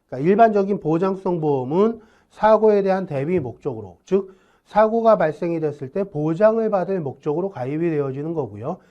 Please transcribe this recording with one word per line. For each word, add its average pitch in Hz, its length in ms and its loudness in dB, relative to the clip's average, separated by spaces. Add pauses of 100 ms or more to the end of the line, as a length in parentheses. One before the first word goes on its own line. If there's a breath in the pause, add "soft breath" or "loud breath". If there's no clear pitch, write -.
그러니까 139 220 -2
일반적인 202 500 4
보장성 180 600 -2
보험은 156 600 0 (280 loud breath)
사고에 214 520 4
대한 190 240 0
대비 151 340 -2
목적으로, 110 680 -10
즉 190 300 -2 (300 loud breath)
사고가 220 520 4
발생이 165 440 -2
됐을 143 300 -6
때 196 120 -4
보장을 196 680 0
받을 190 300 -2
목적으로 151 500 -4
가입이 151 400 -4
되어지는 143 440 -4
거고요. 127 440 -8 (140 soft breath)